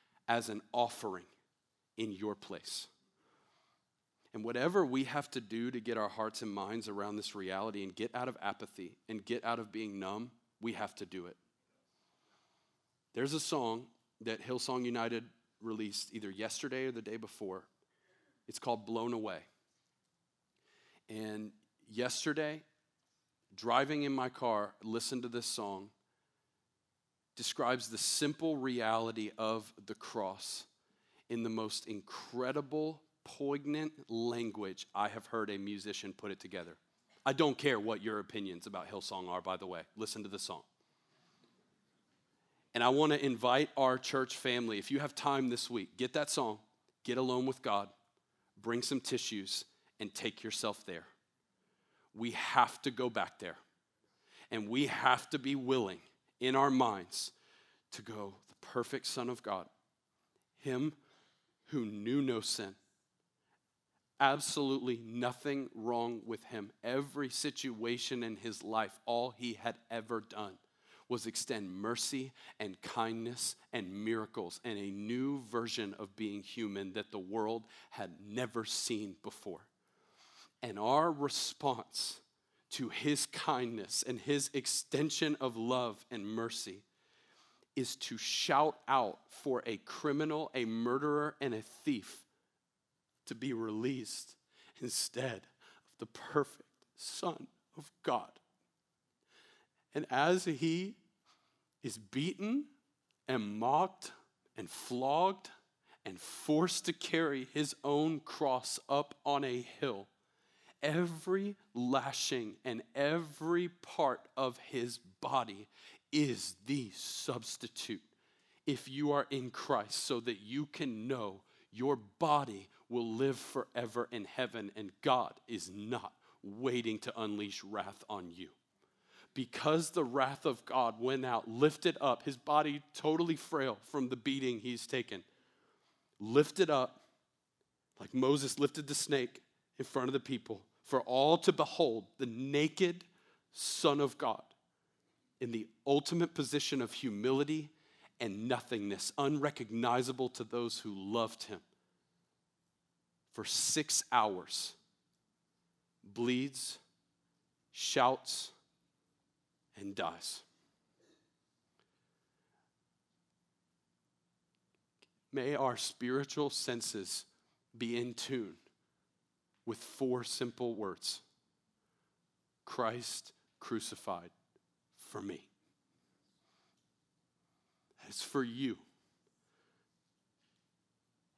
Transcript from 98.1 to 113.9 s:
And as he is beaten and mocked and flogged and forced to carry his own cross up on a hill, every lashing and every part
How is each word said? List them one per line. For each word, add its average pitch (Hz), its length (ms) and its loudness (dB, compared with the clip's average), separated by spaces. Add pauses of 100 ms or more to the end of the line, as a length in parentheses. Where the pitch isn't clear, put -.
And 120 160 -2
as 165 340 6
he 165 520 0 (880)
is 113 160 -6
beaten 185 680 -2 (580)
and 107 320 0
mocked 151 540 2 (440)
and 92 140 -8
flogged 151 800 2 (540)
and 92 160 -12
forced - 640 2
to 175 60 0
carry 147 540 2
his 147 360 -2
own 147 380 4
cross - 580 0 (100)
up 143 260 2 (100)
on 143 200 4
a 123 180 0
hill, 107 460 -4 (760)
every 175 720 0 (180)
lashing 123 920 0
and 113 180 -4 (120)
every 160 720 2
part - 680 0